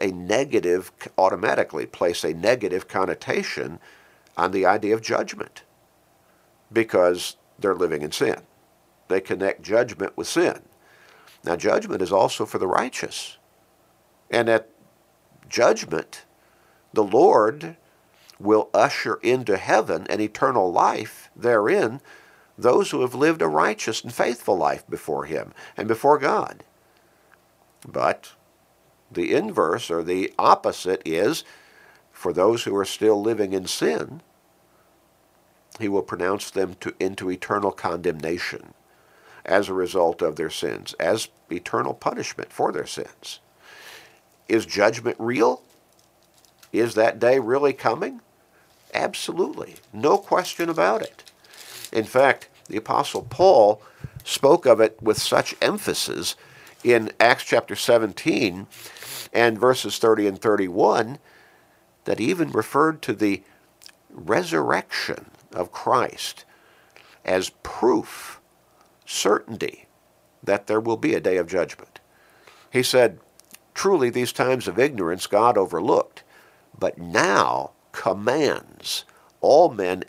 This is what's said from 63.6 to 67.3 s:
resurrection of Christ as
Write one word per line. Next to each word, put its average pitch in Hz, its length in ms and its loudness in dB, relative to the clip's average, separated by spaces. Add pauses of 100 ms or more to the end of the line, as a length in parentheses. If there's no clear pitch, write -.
resurrection 151 1200 -4 (220)
of 90 180 -6
Christ - 720 -4 (800)
as 90 280 -2 (100)